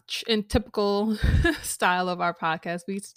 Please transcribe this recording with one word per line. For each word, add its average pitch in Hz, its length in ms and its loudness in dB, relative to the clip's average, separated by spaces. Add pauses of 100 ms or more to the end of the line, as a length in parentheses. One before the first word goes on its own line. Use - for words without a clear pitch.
tr-, - 200 -8
in 214 160 2
typical 208 720 0
<laughs> - 460 2
style 185 460 0
of 180 140 -2
our 175 140 0
podcast, 170 520 -4
we 196 100 -6
s-, - 200 -14